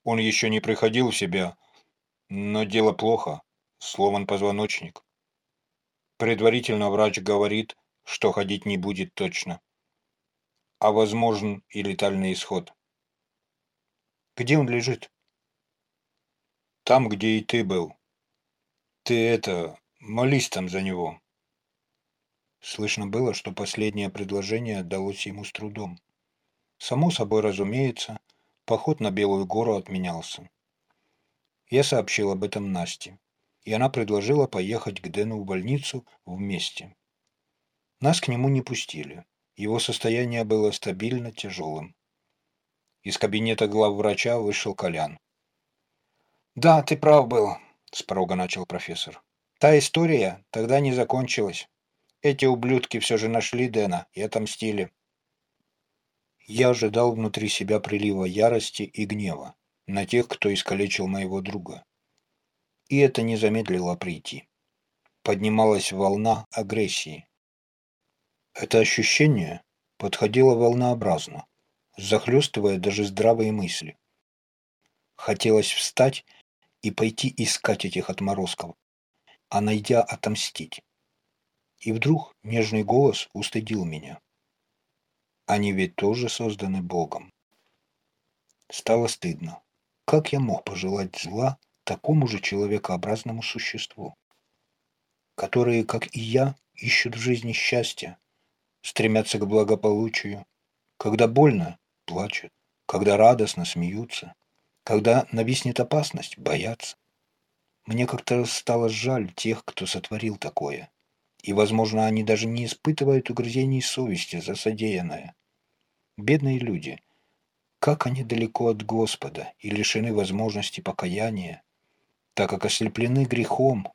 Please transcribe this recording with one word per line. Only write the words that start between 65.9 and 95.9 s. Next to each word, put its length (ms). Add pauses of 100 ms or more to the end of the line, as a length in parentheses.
волна 580
агрессии. 800 (1300)
Это 260
ощущение 800 (360)
подходило 580
волнообразно, 920 (500)
захлёстывая 800
даже 260
здравые 480
мысли. 440 (1200)
Хотелось 560
встать 560 (560)
и 80
пойти 460
искать 480
этих 260
отморозков, 640 (760)
а 120
найдя, 420
отомстить. 800 (960)
И 140
вдруг 500
нежный 400
голос 500
устыдил 520
меня. 360 (1200)
«Они 280
ведь 240
тоже 320
созданы 540
Богом». 500 (1400)
Стало 380
стыдно. 520 (460)
Как 260
я 80
мог 240
пожелать 540
зла 400 (260)
такому 420
же 140
человекообразному 1040
существу, 720 (1200)
которые, 500
как 320